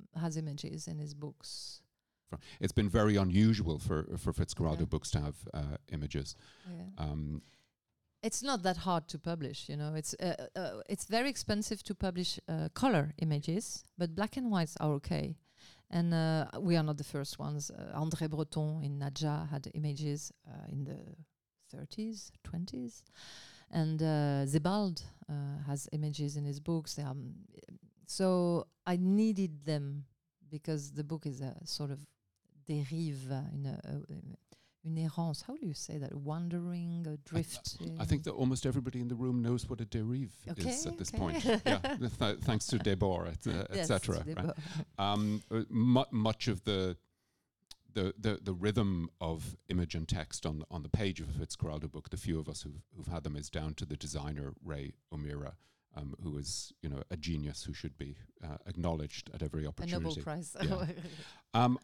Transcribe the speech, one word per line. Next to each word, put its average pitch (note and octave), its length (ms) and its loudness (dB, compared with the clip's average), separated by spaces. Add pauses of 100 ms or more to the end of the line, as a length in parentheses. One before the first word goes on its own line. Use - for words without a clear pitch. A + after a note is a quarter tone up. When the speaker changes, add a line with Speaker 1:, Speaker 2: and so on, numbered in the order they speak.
(180)
Speaker 1:
has D#3+ 200 0
images D#3 500 -6
in D#3 100 -4
his D3 160 -6
books. - 680 -10 (480)
Speaker 2:
Fr-, - 60 -6 (240)
it's F#2+ 120 2
been G#2 160 6
very G#2+ 280 8
unusual F#2+ 640 8
for, D#2 280 2 (100)
for E2 160 0
Fitzcarraldo E2 480 2
Speaker 1:
Yeah. E2+ 60 4
Speaker 2:
books - 240 -2
to D2+ 100 2
have, D2 160 -2 (160)
uh, C#2+ 240 -2 (160)
images. C#2+ 420 -4 (320)
Speaker 1:
Yeah. F3+ 380 -8
Speaker 2:
Um, D3 380 -4 (800)
Speaker 1:
It's A3 200 -2
not B3+ 200 0
that F3+ 160 2
hard E3 300 0
to D#3 100 -8
publish, D#3+ 500 -4
you D3 80 -4
know. D3+ 180 -4
It's, D#3 200 -4
uh, - 320 -2 (100)
uh, A#2 320 -4
it's - 180 -4
very A#3+ 240 2
expensive G#3+ 540 -2
to G3+ 100 -4
publish, F3+ 540 -2
uh, D#3+ 260 0
color D#3 440 6
images, D#3+ 640 0 (140)
but E3+ 160 0
black G3+ 240 -2
and B3 120 0
whites F3 300 2
are D3+ 140 4
okay. D3 420 -2 (540)
And, E3+ 240 4
uh, D#3+ 320 4 (120)
we E3+ 180 6
are D#3+ 60 6
not D3+ 140 2
the D3 80 -4
first C#3+ 340 -4
ones. D3 320 -4
Uh, - 240 -10
André D#3 340 0
Breton D#3 540 0
in C#3+ 160 -2
Nadja D3+ 520 0
had C#3+ 240 -6
images, D3 580 -2 (160)
uh, - 240 -12
in C#3 120 -2
the C#3+ 140 -6 (720)
thirties, G#3+ 640 -8 (100)
twenties. A3+ 600 -6 (680)
And, D#3+ 320 2
uh, D3 440 4
Sebald, F3 560 2 (260)
uh, C#3+ 380 -4
has C#3 260 -2
images D3+ 440 0
in C#3+ 80 0
his C#3+ 160 -2
books. D#3+ 340 0
They C#3+ 80 -4
are, C3+ 80 -2
um, C3 240 -6 (720)
so F3+ 600 4 (200)
I F3 100 4
needed F#3 680 4
them C#3+ 420 0 (440)
because D3 420 -2
the D3 120 -2
book D3+ 220 -4
is C3+ 160 -4
a C3 120 -4 (100)
sort D3 260 -2
of C#3 80 -4 (680)
dérive, D3 640 0
uh, C3+ 120 0 (120)
in C#3 120 -2
a, C3 180 -4
a, C#3+ 120 -4 (880)
une D#3+ 120 0
errance. D#3+ 440 0
How C4 140 -10
do D#4 100 -6
you D3+ 80 -2
say - 240 -6
that? C#3 160 -6
Wandering, E3+ 920 -4
a D3+ 60 -4
Speaker 2:
I, D3+ 40 -6 (100)
Speaker 1:
drift, - 500 -4 (220)
Speaker 2:
I - 40 -2
Speaker 1:
uh, - 40 0
Speaker 2:
think D#3 180 4
that - 80 0
almost C3 320 2
everybody B2+ 360 0
in A#2+ 80 -2
the B2 60 -2
room B2 280 2
knows A#2+ 260 2
what A#2+ 140 -4
a - 20 -2
dérive A#2 460 0 (160)
is - 60 -6
Speaker 1:
Okay, B3+ 380 0
Speaker 2:
at E4+ 80 -4
this - 120 -4
Speaker 1:
okay. - 80 -4
Speaker 2:
point. C#3+ 260 2
Speaker 1:
<laughs> - 220 4
Speaker 2:
Yeah, - 120 4 (200)
th-, B2 200 -2
th-, G#2 220 2
thanks A2 280 4
to A#2 100 4
Debord, F#2+ 500 4
et, - 220 -4
uh, F2 240 0
Speaker 1:
Yes, G3 40 0
Speaker 2:
et F3 80 0
cetera, F#2+ 340 2
Speaker 1:
Debord. D3+ 340 -2 (440)
Speaker 2:
right? G2+ 140 2
Um, G#2 380 2
uh, A2 180 0
mu-, B2 440 6
much A2 360 2
of F#2+ 160 0
the, F#2 320 2 (960)
the, F#2+ 260 2
the, G#2+ 240 2
the G2 120 -2
rhythm F#2+ 560 2 (100)
of E2 360 -2 (120)
image F2+ 260 0
and E2 140 -2
text - 380 -2
on, D2+ 240 -2
on D#2+ 120 -6
the D2 60 -10
page F#2+ 320 2
of D2 80 -6
a D2 40 -4
Fitzcarraldo D2+ 580 -4
book, D2+ 200 -14
the F#2 60 -6
few E2+ 220 -2
of D2+ 100 -4
us D#2+ 140 -8
who've, D2 180 -12 (160)
who've - 160 -10
had D#2+ 120 -4
them, D2 120 -4
is D2 140 -8
down D#2 240 -4
to - 100 -6
the D2 120 -4
designer, C#2+ 560 -4 (120)
Ray C#2+ 280 -6 (200)
O'Meara, D#2 420 -6 (420)
um, C#2 260 -8
who D2 160 -4
is, - 340 -6 (100)
you D#2+ 60 -4
know, C#2 220 -4
a - 60 -4
genius D2+ 480 -2
who D2+ 100 -6
should - 240 -8
be, C#2+ 180 -10 (280)
uh, D2+ 120 -8 (100)
acknowledged E2 680 -2
at - 80 -6
every D#2 200 -2
Speaker 1:
A - 20 -2
Nobel D2 180 -6
Speaker 2:
opportunity. E2 400 -2
Speaker 1:
Prize. - 400 -6
Speaker 2:
Yeah. F#3 280 2
Speaker 1:
<laughs> F3+ 60 -8 (580)
Speaker 2:
Um, B2 300 6